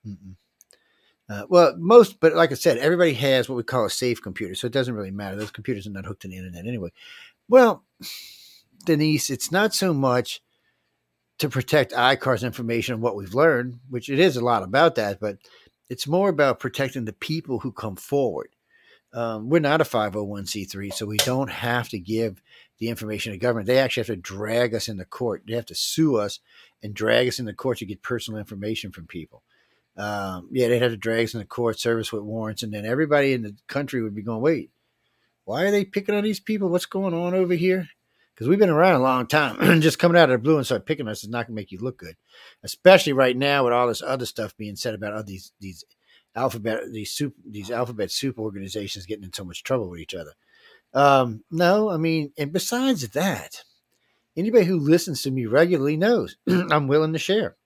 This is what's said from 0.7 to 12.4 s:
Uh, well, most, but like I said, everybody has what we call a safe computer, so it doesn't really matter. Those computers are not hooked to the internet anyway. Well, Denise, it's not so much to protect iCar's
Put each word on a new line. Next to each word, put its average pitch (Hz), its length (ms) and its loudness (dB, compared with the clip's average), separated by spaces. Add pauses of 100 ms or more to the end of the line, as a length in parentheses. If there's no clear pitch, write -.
Uh, 104 180 -10
well, 175 300 6
most, 208 420 8
but 160 140 6
like 165 160 4
I 135 60 -4
said, 139 220 4
everybody 160 360 2
has 127 340 2
what 131 60 -8
we 120 80 -4
call 120 240 0
a 95 40 -4
safe 123 300 -2
computer, 92 340 -10
so 123 120 -8
it 113 60 -6
doesn't 127 220 -2
really 98 180 -8
matter. 98 240 -8
Those 104 160 -10
computers 104 340 -8
are 104 40 -10
not 95 140 -12
hooked 98 180 -12
to 95 60 -14
the 92 80 -14
internet 92 300 -12
anyway. 107 240 -8 (580)
Well, 233 360 6 (1000)
Denise, 156 460 2
it's - 200 -6
not 202 240 0
so 185 200 0
much 127 480 0 (960)
to 151 100 -2
protect 131 440 0
iCar's 127 520 2